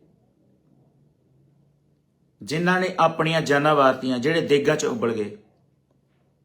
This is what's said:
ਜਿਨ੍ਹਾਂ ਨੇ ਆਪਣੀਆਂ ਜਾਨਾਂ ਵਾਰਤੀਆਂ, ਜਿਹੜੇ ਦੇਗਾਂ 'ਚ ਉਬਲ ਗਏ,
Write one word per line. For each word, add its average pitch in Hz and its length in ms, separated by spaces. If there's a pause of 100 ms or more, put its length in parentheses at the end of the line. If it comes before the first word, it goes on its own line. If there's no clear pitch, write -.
(2500)
ਜਿਨ੍ਹਾਂ 175 360
ਨੇ 180 200
ਆਪਣੀਆਂ 160 420
ਜਾਨਾਂ 143 340
ਵਾਰਤੀਆਂ, 131 440
ਜਿਹੜੇ 160 220
ਦੇਗਾਂ 143 340
'ਚ 151 100
ਉਬਲ 117 280
ਗਏ, 104 240 (1080)